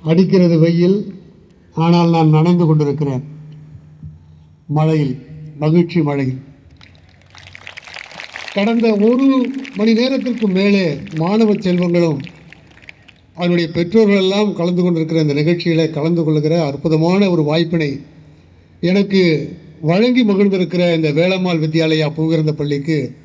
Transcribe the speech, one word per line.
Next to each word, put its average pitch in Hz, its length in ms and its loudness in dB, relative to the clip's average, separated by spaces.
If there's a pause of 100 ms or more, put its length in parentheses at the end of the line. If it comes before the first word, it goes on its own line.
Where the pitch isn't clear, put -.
அடிக்கிறது 170 540 4
வெயில், 170 380 2 (760)
ஆனால் 170 360 2
நான் 160 200 4
நனைந்து 170 360 2
கொண்டிருக்கிறேன் 143 580 0 (1400)
மழையில், 151 460 0 (460)
மகிழ்ச்சி 165 420 2
மழையில். 139 400 -4 (2000)
கடந்த 226 420 0
ஒரு 247 320 2 (480)
மணி 220 180 2
நேரத்திற்கு 240 540 -2
மேலே 190 500 0 (180)
மாணவ 208 380 2
செல்வங்களும் 175 680 0 (1120)
அவருடைய 175 360 0
பெற்றோர்கள் 196 480 2
எல்லாம் 196 380 0
கலந்து 175 260 -2
கொண்டிருக்கிற 165 400 0
இந்த 147 120 0
நிகழ்ச்சியில 160 560 0
கலந்து 160 340 -2
கொள்ளுகிற 156 420 0
அற்புதமான 175 640 0
ஒரு 170 120 0
வாய்ப்பினை 160 580 -2 (840)
எனக்கு 190 380 0 (640)
வழங்கி 226 440 2
மகிழ்ந்திருக்கிற 185 680 0
இந்த 156 160 0
வேலம்மாள் 180 480 0
வித்யாலயா 156 520 0
பூவிருந்த 156 400 -2
பள்ளிக்கு 143 720 -4